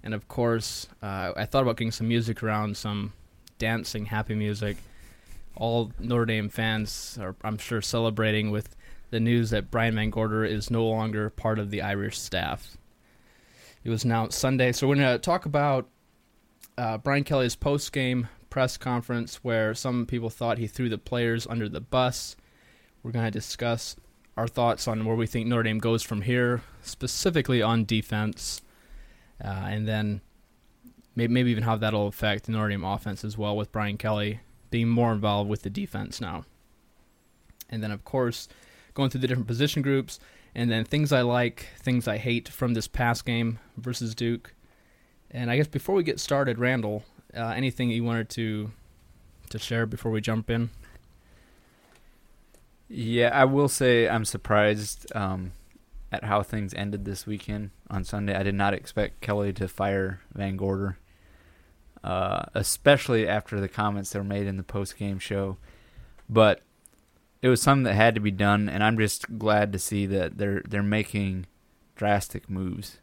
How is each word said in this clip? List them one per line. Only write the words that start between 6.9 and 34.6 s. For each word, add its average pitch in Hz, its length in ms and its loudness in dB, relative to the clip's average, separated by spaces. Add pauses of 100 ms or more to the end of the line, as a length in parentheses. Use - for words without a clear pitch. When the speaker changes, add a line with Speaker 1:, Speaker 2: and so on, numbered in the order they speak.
Speaker 1:
are, 95 220 -8
I'm 107 160 -4
sure, 110 240 -2
celebrating 110 680 2
with 107 260 -4 (360)
the 117 80 0
news 117 320 4
that 107 180 0
Brian 113 240 2
Van 110 160 0
Gorder 110 340 0
is 107 280 -2
no 113 160 2
longer 110 420 0
part 110 300 -2
of 101 100 -4
the 101 140 -4
Irish 101 340 -2
staff. - 600 -6 (1040)
It 117 80 -4
was 110 120 -2
announced 117 360 0
Sunday, 127 320 2
so 131 160 0
we're 139 80 4
gonna 131 240 4
talk 180 260 0
about, 143 420 2 (920)
uh, 110 180 -2
Brian 139 260 0
Kelly's 131 320 2
post-game 131 720 -2 (220)
press 127 260 0
conference 120 680 -4
where 113 320 2
some 123 320 -2
people 117 240 -4
thought 117 260 -2
he 117 80 -2
threw 120 240 -4
the 107 80 -4
players 117 480 -2
under 113 240 -4
the 87 100 -6
bus. 127 560 -2 (680)
We're 117 80 -8
gonna 113 180 0
discuss 113 680 -4 (420)
our 117 120 -2
thoughts 120 360 0
on 110 200 -2
where 113 100 2
we 113 100 0
think 113 220 -2
Notre 117 160 2
Dame 110 160 0
goes 113 240 2
from 104 200 -4
here, 123 380 2 (200)
specifically 131 800 0
on 113 240 4
defense, 107 760 -2 (800)
uh, - 60 -6
and 98 400 -4
then 107 320 0 (960)
may-, 117 120 2
maybe 123 240 4
even 110 120 2
how 113 140 2
that'll 107 300 0
affect 104 360 -2
the - 80 -6
Notre 107 160 0
Dame 101 160 -2
offense 98 400 -4
as 107 140 -6
well, 104 180 -2
with 104 160 -4
Brian 104 240 -2
Kelly 104 460 -2 (300)